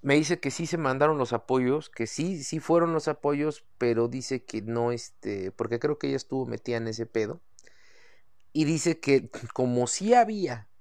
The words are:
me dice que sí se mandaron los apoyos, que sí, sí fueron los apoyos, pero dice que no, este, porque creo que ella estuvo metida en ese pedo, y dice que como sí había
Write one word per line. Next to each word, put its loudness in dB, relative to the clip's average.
me 4
dice 2
que -4
sí -6
se -2
mandaron 2
los -2
apoyos, 0
que -6
sí, -4
sí -6
fueron 4
los -2
apoyos, -2
pero 2
dice -6
que -6
no, -2
este, -6
porque -4
creo 0
que -4
ella -2
estuvo -4
metida -4
en -4
ese -6
pedo, -2
y 2
dice 0
que 2
como 0
sí 0
había 2